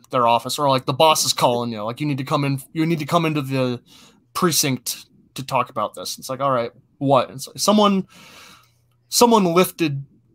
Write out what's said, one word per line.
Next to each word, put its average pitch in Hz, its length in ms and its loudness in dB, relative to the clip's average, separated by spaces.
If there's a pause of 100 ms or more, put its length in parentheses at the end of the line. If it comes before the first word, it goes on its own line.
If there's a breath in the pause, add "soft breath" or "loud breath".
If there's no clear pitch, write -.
their 127 160 0
office," 117 320 0
or, 147 120 0
like, 131 180 0
"The 143 60 -4
boss 156 300 4
is 131 100 -2
calling 120 380 0
you, 107 120 -8
like, 120 160 -8
you 151 80 -4
need 143 100 -2
to 135 60 -6
come 147 200 -2
in, 139 160 -2 (140)
you 160 100 -2
need 165 140 0
to 147 80 -8
come 165 220 2
into 151 160 -2
the 127 360 -2 (540 soft breath)
precinct - 720 -2 (300)
to 135 80 -10
talk 131 260 -2
about 104 240 -6
this." - 240 -12
It's - 120 -16
like, 131 100 -8
"All 139 120 0
right, 120 200 -2 (260)
what?" 135 320 2
It's - 160 -14
like, - 140 -18
"Someone, 202 480 4 (1040 loud breath)
someone 226 360 4
lifted 165 580 0 (320)